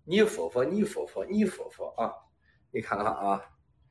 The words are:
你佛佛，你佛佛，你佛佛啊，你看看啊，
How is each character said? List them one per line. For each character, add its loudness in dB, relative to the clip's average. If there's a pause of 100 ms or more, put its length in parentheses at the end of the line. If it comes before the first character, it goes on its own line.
你 4
佛 0
佛， 2
你 2
佛 -2
佛， -6
你 2
佛 -4
佛 -10
啊， -2 (600)
你 -2
看 -4
看 0
啊， 0 (500)